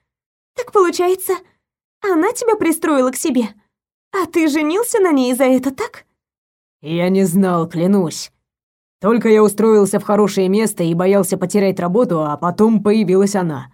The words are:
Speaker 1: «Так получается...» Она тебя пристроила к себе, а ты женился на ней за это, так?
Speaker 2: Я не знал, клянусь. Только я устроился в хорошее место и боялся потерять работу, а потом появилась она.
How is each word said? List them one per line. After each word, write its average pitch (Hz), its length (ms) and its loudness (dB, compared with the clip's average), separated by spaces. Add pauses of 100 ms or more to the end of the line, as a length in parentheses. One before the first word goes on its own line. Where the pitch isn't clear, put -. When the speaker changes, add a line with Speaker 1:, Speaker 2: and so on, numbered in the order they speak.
(540)
Speaker 1:
«Так 480 160 -10
получается...» 359 640 0 (720)
Она 370 260 0
тебя 466 220 0
пристроила 320 560 0
к 262 60 -10
себе, 247 320 -2 (640)
а 370 140 -2
ты 330 220 0
женился 320 520 -2
на 370 100 2
ней 262 220 2
за 254 120 0
это, 262 300 0
так? - 300 -12 (800)
Speaker 2:
Я 170 260 -2
не 190 160 2
знал, 180 420 0
клянусь. 175 640 -2 (720)
Только 226 300 0
я 214 120 6
устроился 208 560 2
в 208 60 -6
хорошее 196 460 0
место 208 340 -2
и 165 80 0
боялся 185 460 0
потерять 190 420 -2
работу, 175 420 0
а 147 140 -4
потом 208 460 0
появилась 202 520 2
она. 160 400 -4